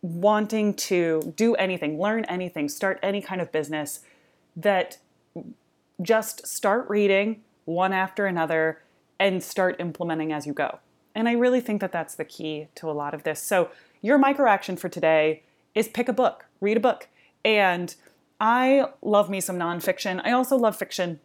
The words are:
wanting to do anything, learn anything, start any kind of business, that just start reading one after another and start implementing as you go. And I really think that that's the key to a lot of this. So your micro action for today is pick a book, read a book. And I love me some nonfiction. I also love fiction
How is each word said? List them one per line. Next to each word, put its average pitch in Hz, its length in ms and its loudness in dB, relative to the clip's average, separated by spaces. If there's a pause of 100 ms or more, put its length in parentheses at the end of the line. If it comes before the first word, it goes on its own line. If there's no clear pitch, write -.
wanting 208 720 2
to 170 640 0
do 226 180 4
anything, 175 440 -2
learn 214 280 0
anything, 175 420 -4
start 190 340 -4
any 196 200 -2
kind 185 180 -6
of 165 100 -6
business, 151 500 -6 (560)
that 185 420 -2 (1040)
just 220 440 0
start 220 440 -2
reading 208 500 2 (240)
one 180 280 0
after 190 340 -2
another 160 560 0 (360)
and 185 240 2
start 185 360 -2
implementing 160 540 -4
as 147 140 -6
you 147 60 -6
go. 143 260 -4 (360)
And 220 140 0
I 233 40 2
really 247 280 4
think 214 200 -4
that 190 120 -4
that's 165 220 -6
the 156 100 -8
key 156 520 -10
to 160 140 -8
a - 20 -4
lot 147 220 -6
of 147 80 -10
this. 156 200 -4
So 180 280 0 (300)
your 262 180 4
micro 277 300 4
action 196 280 2
for 180 120 -8
today 156 540 2 (320)
is 196 140 0
pick 240 200 -2
a 254 40 -2
book, - 340 0 (140)
read 208 160 2
a 226 40 2
book. 226 280 -2 (360)
And 185 500 2 (460)
I 254 460 4 (160)
love 208 280 4
me 196 100 -4
some 180 180 -4
nonfiction. 175 680 -2
I 233 80 0
also 254 240 2
love 226 200 2
fiction 175 480 -6